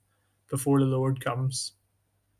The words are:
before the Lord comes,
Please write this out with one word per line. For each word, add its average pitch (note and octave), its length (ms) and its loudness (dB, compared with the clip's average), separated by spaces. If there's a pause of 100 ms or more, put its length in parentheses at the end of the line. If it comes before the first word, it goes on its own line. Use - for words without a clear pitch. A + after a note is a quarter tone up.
(500)
before C#3 300 2
the C3+ 60 4
Lord C3 340 0
comes, C3 540 -4 (680)